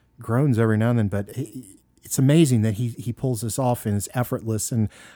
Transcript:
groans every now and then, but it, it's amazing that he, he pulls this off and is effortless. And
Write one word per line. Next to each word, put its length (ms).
groans 380
every 180
now 140
and 80
then, 100
but 220
it, 340
it's 160
amazing 440
that 120
he, 160
he 220
pulls 300
this 160
off 280
and 100
is 180
effortless. 580
And 160